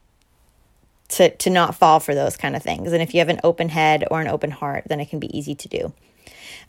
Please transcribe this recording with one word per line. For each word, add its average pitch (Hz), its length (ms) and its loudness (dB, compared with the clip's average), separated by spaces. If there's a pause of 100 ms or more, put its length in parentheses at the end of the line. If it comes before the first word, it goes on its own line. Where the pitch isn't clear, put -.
(1080)
to, - 220 4
to - 200 -2
not 170 260 2
fall 160 240 6
for 143 160 -2
those 139 200 -2
kind 139 200 -6
of - 80 -6
things. 160 280 -6
And 165 100 2
if 165 120 -6
you 170 60 4
have 165 100 2
an 170 140 0
open 170 260 2
head 156 400 2
or 160 120 -2
an 156 60 -4
open 151 240 -4
heart, 143 360 -8
then 147 120 -4
it 147 100 -10
can 156 100 -8
be - 180 -8
easy 143 180 -8
to - 120 -18
do. - 260 -6 (760)